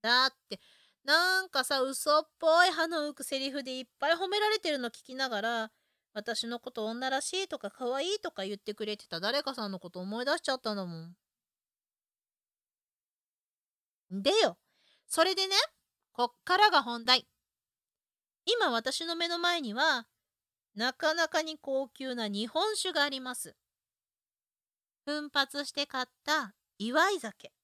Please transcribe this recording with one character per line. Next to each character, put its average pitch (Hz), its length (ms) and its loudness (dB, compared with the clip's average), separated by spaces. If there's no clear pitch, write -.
だ 247 260 4
っ - 100 -4
て、 196 120 -12
な 359 400 4
ん 370 60 -8
か 262 160 0
さ、 277 180 0
嘘 294 380 2
っ 302 180 -6
ぽ 330 260 6
い 370 60 4
歯 330 160 0
の 320 220 -2
浮 294 60 -8
く 269 100 -12
セ 269 160 -4
リ 269 100 -4
フ 269 140 -6
で 254 140 -8
い 262 40 -8
っ 247 60 -14
ぱ 285 140 0
い - 20 6
褒 370 140 -4
め 403 100 0
ら 415 100 2
れ 427 120 0
て 349 100 -2
る 285 80 -2
の 240 120 -4
聞 - 120 -20
き 254 140 -16
な 262 120 -2
が 220 120 -2
ら、 226 320 -4
私 220 340 -6
の 233 140 -6
こ - 100 -12
と 220 160 -6
女 240 240 -4
ら 269 100 0
し - 120 -6
い 381 160 -4
と 294 100 -8
か 196 140 -8
可 247 200 -4
愛 320 220 -2
い 415 60 -4
と 339 100 -6
か 196 140 -8
言 202 100 -6
っ 202 40 -12
て 208 160 -8
く 208 120 -8
れ 208 100 -6
て - 120 -20
た 165 100 -8
誰 233 240 -2
か 262 120 -6
さ 226 120 -6
ん 196 60 -6
の 185 80 -8
こ - 100 -16
と 180 80 -12
思 202 240 -6
い - 20 -4
出 294 140 0
し - 40 -8
ち - 80 -4
ゃ 262 40 2
っ 262 60 -6
た 214 140 -4
ん - 20 -4
だ 190 100 -6
も 170 100 -8
ん。 170 200 -14
で 190 280 2
よ、 262 180 4
そ 320 160 4
れ 381 100 2
で 381 140 -2
ね、 392 80 2
こ 240 140 0
っ - 80 -6
か 359 120 2
ら 415 140 8
が 294 140 4
本 233 200 -6
題。 254 220 4
今 415 240 2
私 247 340 -2
の 330 120 -4
目 339 100 -2
の 339 140 -2
前 349 200 2
に 226 140 -6
は、 262 320 2
な 240 160 0
か 311 220 2
な 330 140 2
か 320 140 0
に 311 160 -8
高 269 300 -2
級 262 260 -8
な 226 140 -4
日 208 180 -4
本 403 300 0
酒 370 160 -2
が 311 100 2
あ 285 60 2
り 269 120 -6
ま 254 140 -10
す。 - 220 -14
奮 294 260 -6
発 285 340 -2
し - 80 -12
て 285 140 -4
買 254 180 -6
っ - 20 -14
た 285 320 -2
祝 269 320 2
い 392 80 -2
酒。 - 340 -14